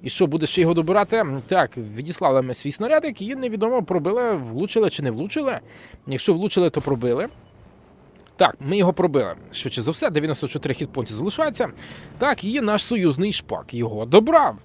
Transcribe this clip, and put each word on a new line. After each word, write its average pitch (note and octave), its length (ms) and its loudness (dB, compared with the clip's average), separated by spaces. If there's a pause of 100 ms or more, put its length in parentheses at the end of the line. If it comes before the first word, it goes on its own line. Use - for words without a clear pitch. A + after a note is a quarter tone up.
І D#3+ 80 -8
що, F#3 160 2
буде D#3+ 200 -2
ще - 140 0
його E3+ 140 4
добирати? G3 520 2 (220)
Так, F3 280 2
відіслали C3 640 0
ми B2+ 120 -4
свій C#3+ 180 -6
снарядик C#4+ 500 0
і A3+ 120 -6
невідомо, A#3 480 -2
пробили, F#3+ 520 0
влучили D#3+ 560 0
чи - 120 -8
не C3 80 0
влучили. G3+ 500 -4 (460)
Якщо C#3 280 2
влучили, F3+ 360 2
то D3 100 -2
пробили. B2+ 480 0 (1080)
Так, - 240 4
ми C#3+ 160 -2
його F#3 160 4
пробили. C#3 420 2 (180)
Швидше - 300 -6
за B2 80 0
все, G3 200 -2
дев'яносто D3+ 380 -2
чотири C#3 260 -4
хітпонті A#2 400 -6
залишається. G#3+ 540 -2 (500)
Так, B3+ 260 0
і A#3+ 160 -2
наш G#3 240 0
союзний F#3 480 2
шпак - 420 -6
його A2+ 320 -4
добрав. A3 580 6